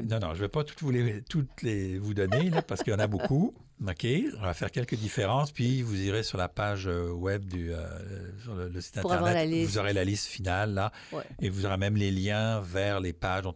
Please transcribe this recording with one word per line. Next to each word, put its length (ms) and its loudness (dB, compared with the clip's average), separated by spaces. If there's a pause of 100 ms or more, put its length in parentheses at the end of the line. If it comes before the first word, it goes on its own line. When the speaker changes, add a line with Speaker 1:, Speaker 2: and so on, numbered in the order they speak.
Speaker 1:
même. 60 -2
Speaker 2:
non, 100 2
non, 160 -2
je 60 -4
vais 80 0
pas 160 0
toutes 180 -12
vous 80 2
les, 320 2
toutes 400 -2
les 360 0
vous 160 -2
donner, 360 4
là, 120 2
parce 200 -4
qu'il 100 0
y 40 2
en 20 2
a 80 4
beaucoup. 520 2
Speaker 1:
<laughs> 60 -20 (220)
Speaker 2:
OK, 200 -2 (320)
on 20 -10
va 140 -2
faire 160 -4
quelques 240 -4
différences, 580 0
puis 300 2
vous 180 0
irez 220 0
sur 160 -4
la 100 0
page, 400 -2
euh, 220 0
web 340 -2
du, 300 -4
euh, 120 -6 (560)
sur 120 -10
le, 160 -4
le 100 -6
site 220 -6
Speaker 1:
Pour 100 0
avoir 160 4
Speaker 2:
Internet. 220 2
Speaker 1:
la 40 2
liste. 180 2
Speaker 2:
Vous 60 0
aurez 140 2
la 120 4
liste 240 0
finale, 440 0
là, 200 0 (200)
Speaker 1:
Ouais. 100 -4 (200)
Speaker 2:
et 80 2
vous 160 0
aurez 100 2
même 180 4
les 160 4
liens 520 2
vers 380 0
les 120 0
pages 300 0
dont 140 -4